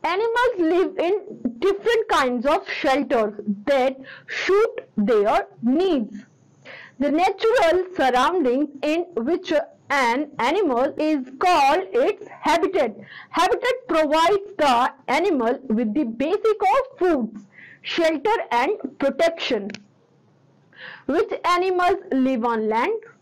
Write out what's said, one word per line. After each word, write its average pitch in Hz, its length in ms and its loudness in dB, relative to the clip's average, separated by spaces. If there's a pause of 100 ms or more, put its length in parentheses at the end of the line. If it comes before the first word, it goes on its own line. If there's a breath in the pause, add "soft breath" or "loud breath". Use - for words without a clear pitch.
Animals 466 540 0
live 349 400 2
in - 600 -4
different 440 500 0
kinds 254 380 0
of 330 240 0
shelters 262 640 0 (320)
that 269 300 2 (320 loud breath)
suit - 680 0
their 220 520 2 (120)
needs. 277 640 0 (760 loud breath)
The 277 100 0
natural 370 760 2 (120)
surroundings 269 720 2 (140)
in 320 240 0 (100)
which 339 360 -2 (380)
an 269 480 0
animal 277 600 0
is 302 300 0 (120)
called 330 420 4 (100)
its 320 360 0
habitat. 302 680 0 (360 loud breath)
Habitat 480 580 0
provides 320 680 2
the 254 360 2 (160)
animal 277 500 0 (100)
with 220 260 0
the 302 100 0
basic 392 580 -2
of 480 360 0
foods, 294 480 0 (360 loud breath)
shelter 330 540 0 (160)
and 240 180 0 (300)
protection. 269 680 0 (1400 loud breath)
Which 320 260 -2 (120)
animals 359 540 2 (140)
live 262 320 0
on 220 240 -2
land? 302 340 -2 (200)